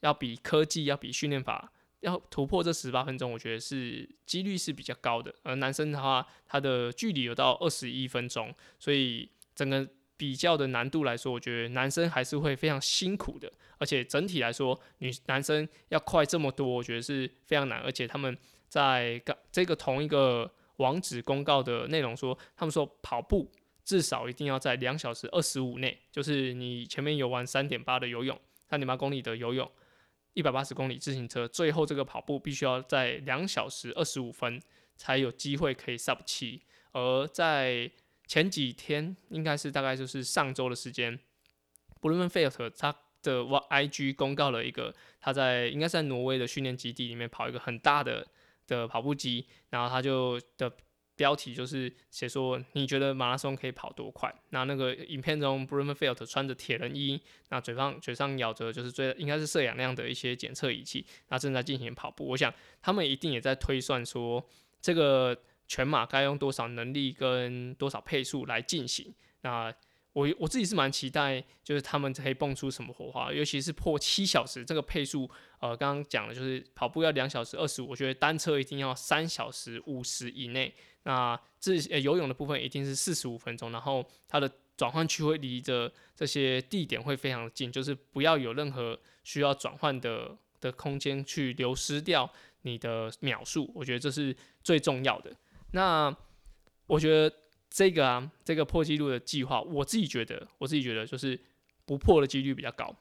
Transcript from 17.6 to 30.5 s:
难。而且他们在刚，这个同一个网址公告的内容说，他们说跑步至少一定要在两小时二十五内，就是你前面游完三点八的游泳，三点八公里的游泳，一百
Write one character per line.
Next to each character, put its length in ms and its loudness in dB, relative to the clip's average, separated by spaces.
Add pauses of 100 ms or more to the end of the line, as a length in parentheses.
难。 120 -4
而 120 -4
且 140 -2
他 120 -6
们 180 -4 (320)
在 520 4
刚， 160 -4 (160)
这 120 4
个 120 0
同 260 0
一 60 -2
个 420 4 (260)
网 240 2
址 220 -6
公 220 0
告 180 6
的 260 -2
内 120 0
容 160 -2
说， 220 -2 (180)
他 80 -4
们 80 -2
说 140 2 (160)
跑 180 -4
步 320 2 (320)
至 160 4
少 260 -2
一 60 -6
定 140 -6
要 120 0
在 180 0
两 220 -2
小 140 -4
时 180 -8
二 120 2
十 180 0
五 180 -2
内， 220 -2 (100)
就 120 -4
是 320 0
你 320 -8
前 180 -6
面 140 0
游 100 0
完 180 -2
三 220 0
点 140 -4
八 180 0
的 80 -4
游 160 -4
泳， 160 -4 (260)
三 140 0
点 60 -2
八 100 0
公 140 -2
里 100 -4
的 160 -6
游 160 -4
泳， 180 -2 (600)
一 100 -2
百 80 4